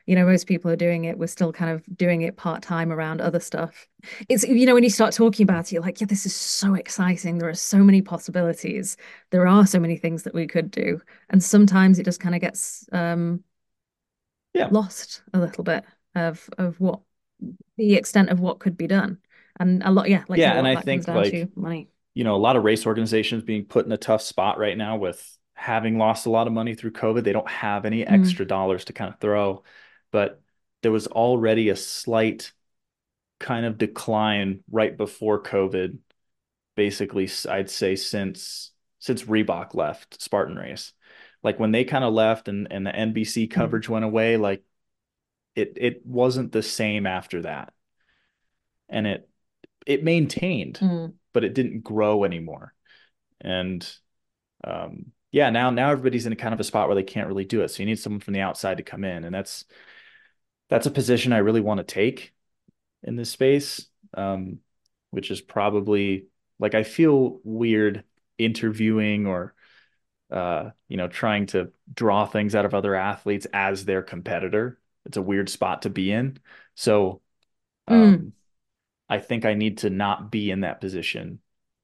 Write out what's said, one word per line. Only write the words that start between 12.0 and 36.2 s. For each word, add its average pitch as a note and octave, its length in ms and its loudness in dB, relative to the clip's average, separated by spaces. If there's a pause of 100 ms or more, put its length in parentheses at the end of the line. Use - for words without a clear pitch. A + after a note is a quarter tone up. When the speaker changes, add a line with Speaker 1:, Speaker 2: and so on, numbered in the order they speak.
Speaker 1:
just F3+ 160 -2
kinda F3 180 -2
gets, - 520 -8
um, E3+ 520 -2 (1120)
Speaker 2:
Yeah. - 160 0
Speaker 1:
lost - 500 -2 (100)
a F#3 80 0
little F3 240 -2
bit E3+ 220 -2 (300)
of, E3 420 -4
of F3 220 -4
what, F#3 220 0 (760)
the G#3 160 4
extent G3 380 4
of F3+ 80 2
what F3+ 200 -4
could F3 180 -4
be G3 100 -4
done. F#3+ 320 0 (400)
And F3+ 240 2
a F#3+ 80 2
lot, F#3+ 180 4
yeah, F#3+ 180 4
like, F3 120 0
Speaker 2:
Yeah, C#3+ 160 6
Speaker 1:
a - 20 0
Speaker 2:
and C3 80 2
Speaker 1:
lot C3 60 4
Speaker 2:
I - 20 4
Speaker 1:
of B2+ 60 0
that - 60 -8
Speaker 2:
think, C3+ 200 -2
Speaker 1:
comes - 0 -
down E3+ 120 -4
Speaker 2:
like, G3+ 160 2
Speaker 1:
to F3 220 -6
money. E3 340 -8 (260)
Speaker 2:
you B2 80 -2
know, G#2+ 120 2
a - 20 2
lot A#2 180 4
of A2+ 80 2
race G#2+ 240 2
organizations A2 560 0
being G#2+ 220 -4
put - 200 0
in A2 60 -6
a G#2+ 60 -2
tough - 260 0
spot F#2+ 340 -2
right G#2 180 -2
now A2 220 -4
with F2+ 400 -8 (160)
having A2+ 460 -2
lost A2 260 2
a A#2 60 0
lot A2+ 160 2
of A2+ 60 -2
money A2+ 200 -4
through A2 180 -10
covid. A2+ 320 0
They G2+ 80 2
don't G#2 160 -2
have G#2 380 -4
any A2 180 -2
Speaker 1:
Mm. - 80 0
Speaker 2:
extra F#3 340 4
dollars F#2+ 400 -2
to - 80 -14
kinda F#2+ 280 -10
throw, G#2 420 0 (480)
but G#2 300 -2 (400)
there A2+ 100 2
was A2 160 0
already A2+ 600 2
a F#2+ 60 2
slight - 760 -2 (880)
kind A#2 260 -4
of A2 120 -6
decline G#2+ 920 -2
right A2 260 0
before G#2+ 460 -2
covid, F#2 560 -2 (760)